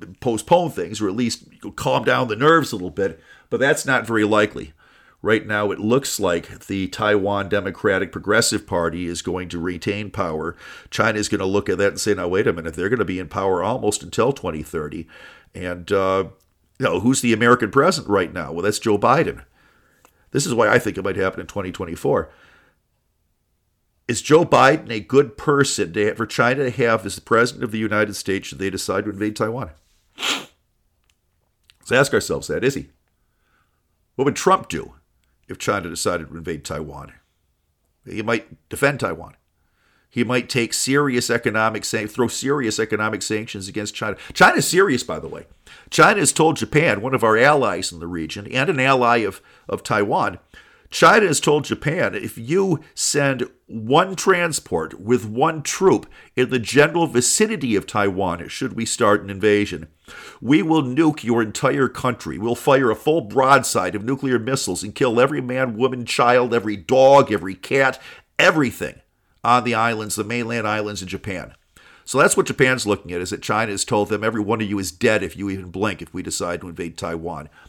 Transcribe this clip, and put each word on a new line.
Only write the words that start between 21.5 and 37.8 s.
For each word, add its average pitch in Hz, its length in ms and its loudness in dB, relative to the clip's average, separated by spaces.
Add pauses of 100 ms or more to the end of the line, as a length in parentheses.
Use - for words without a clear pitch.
twenty-four. 87 580 -2 (1800)
Is 113 140 -2
Joe 156 240 6
Biden 139 460 4
a 110 80 -4
good 139 360 2
person 135 580 0
to, 104 200 2
for 110 140 -4
China 131 380 2
to 127 40 -2
have 117 380 0
as 98 80 -8
the - 60 -14
president 120 420 2
of 117 80 -4
the 110 80 -4
United 107 360 0
States 98 320 -6
should - 120 -12
they 98 100 -4
decide 95 360 -4
to 104 40 -6
invade 104 260 -4
Taiwan? 113 360 -4 (2000)
Let's - 120 -14
ask 135 220 2
ourselves 85 340 -2
that, 78 160 -4
is 139 120 0
he? 69 160 -12 (1200)
What 135 100 0
would 143 100 2
Trump - 340 2
do - 240 -10 (560)
if 92 80 -12
China 98 320 -4
decided 85 380 -4
to 69 80 -16
invade 82 300 -10
Taiwan? 73 480 -12 (920)